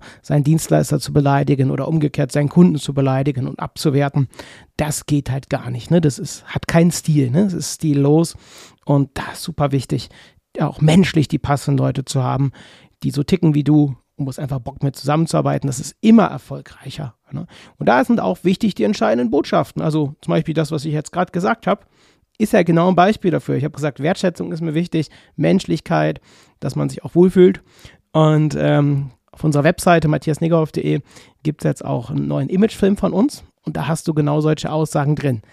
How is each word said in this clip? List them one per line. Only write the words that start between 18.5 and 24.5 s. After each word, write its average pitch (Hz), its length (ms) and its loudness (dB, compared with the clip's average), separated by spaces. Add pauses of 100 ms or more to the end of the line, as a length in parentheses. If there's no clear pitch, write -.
die 220 100 -2
entscheidenden 226 440 0
Botschaften, 208 520 0
also 151 400 -2
zum 170 100 -6
Beispiel 160 220 -2
das, 156 180 -2
was 151 140 -6
ich 156 80 -4
jetzt 151 180 -6
gerade 175 200 -4
gesagt 202 360 -4
habe, 196 180 -2 (540)
ist 214 140 0
ja 196 100 6
genau 170 240 2
ein 185 80 2
Beispiel 185 360 4
dafür. 143 240 -2
Ich 131 80 -2
habe 151 100 -6
gesagt, 143 260 -6
Wertschätzung 175 520 -2